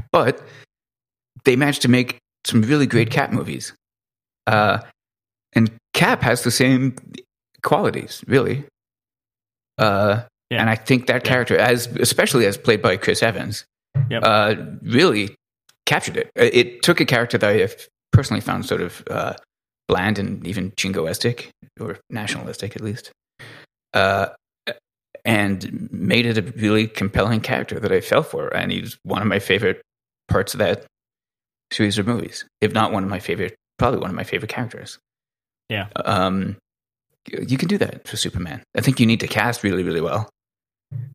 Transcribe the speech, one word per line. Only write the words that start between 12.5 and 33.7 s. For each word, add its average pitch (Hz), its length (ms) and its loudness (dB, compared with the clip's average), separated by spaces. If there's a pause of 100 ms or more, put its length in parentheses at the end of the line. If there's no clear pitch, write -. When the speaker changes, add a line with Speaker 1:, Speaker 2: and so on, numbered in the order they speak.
Speaker 1:
played 107 240 2
by 95 140 2
Chris - 260 0
Evans, 107 420 -2 (460)
Speaker 2:
Yep. 117 140 -2
Speaker 1:
uh, 107 300 4 (280)
really 117 540 2 (500)
captured - 300 0
it. - 180 -4
It, 123 220 4
it - 260 2
took - 180 4
a 156 60 2
character 120 320 0
that 104 100 2
I 101 100 4
have - 280 -2 (260)
personally 113 280 4
found 98 260 -6
sort 90 140 -2
of, 87 280 -10
uh, - 260 -4 (520)
bland 98 320 0
and 98 300 -6
even 92 240 -6
jingoistic, 95 800 -4 (280)
or 120 200 -10 (120)
nationalistic - 640 -8
at - 80 -10
least, 110 300 -8 (840)
uh, 98 340 2 (960)
and 101 640 -2
made 113 360 2
it 117 120 0
a 110 40 2 (180)
really 107 260 4
compelling 110 540 0
character - 400 -4
that 104 100 -2
I 92 120 4
fell 139 200 2
for. 71 260 -8
And 90 220 -4
he's 95 320 -6
one - 200 -4
of 110 60 0
my 98 100 2
favorite 101 420 0 (480)
parts 98 260 0
of - 40 -4
that 98 260 0 (880)
series 104 260 0
of 98 80 -2
movies, - 380 -6 (160)
if 107 140 0
not 104 180 2
one 98 100 -2
of 95 80 -4
my 98 80 -4
favorite, 90 360 -6 (240)